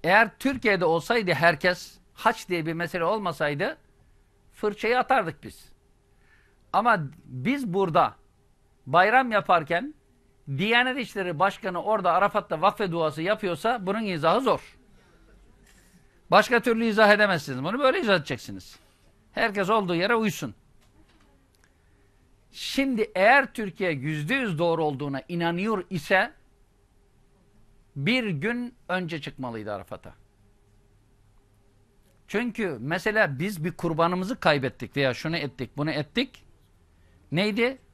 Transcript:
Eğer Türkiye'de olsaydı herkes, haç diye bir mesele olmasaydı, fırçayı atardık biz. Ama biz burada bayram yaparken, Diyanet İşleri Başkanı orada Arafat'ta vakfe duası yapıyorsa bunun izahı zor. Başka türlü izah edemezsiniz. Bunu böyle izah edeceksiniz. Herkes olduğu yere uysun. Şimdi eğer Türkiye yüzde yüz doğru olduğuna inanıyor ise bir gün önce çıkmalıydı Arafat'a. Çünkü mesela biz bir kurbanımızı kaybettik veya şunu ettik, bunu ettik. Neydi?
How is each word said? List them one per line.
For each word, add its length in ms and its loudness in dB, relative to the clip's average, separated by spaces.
Eğer 340 4
Türkiye'de 460 0
olsaydı 480 0
herkes, 640 0
haç 340 -2
diye 180 -2
bir 60 -4
mesele 320 -4
olmasaydı, 720 -2
fırçayı 460 -2
atardık 440 0
biz. 300 -20
Ama 280 2
biz 500 -4
burada 400 2
bayram 460 4
yaparken, 640 0
Diyanet 420 2
İşleri 400 -6
Başkanı 440 -2
orada 300 2
Arafat'ta 480 0
vakfe 320 2
duası 300 -2
yapıyorsa 640 -2
bunun 180 -2
izahı 360 2
zor. 380 -2
Başka 300 6
türlü 240 0
izah 280 6
edemezsiniz. 520 0
Bunu 140 -4
böyle 220 2
izah 160 4
edeceksiniz. 600 -8
Herkes 380 -2
olduğu 240 2
yere 200 0
uysun. 400 -2
Şimdi 600 -2
eğer 380 4
Türkiye 380 -4
yüzde 440 -4
yüz 240 -2
doğru 260 0
olduğuna 440 -4
inanıyor 640 -2
ise 420 0
bir 320 0
gün 460 -6
önce 320 -6
çıkmalıydı 520 -10
Arafat'a. 420 -12
Çünkü 520 -4
mesela 580 0
biz 260 -6
bir 80 -4
kurbanımızı 680 -2
kaybettik 560 0
veya 180 0
şunu 220 -6
ettik, 400 -8
bunu 140 -4
ettik. 540 -6
Neydi? 460 0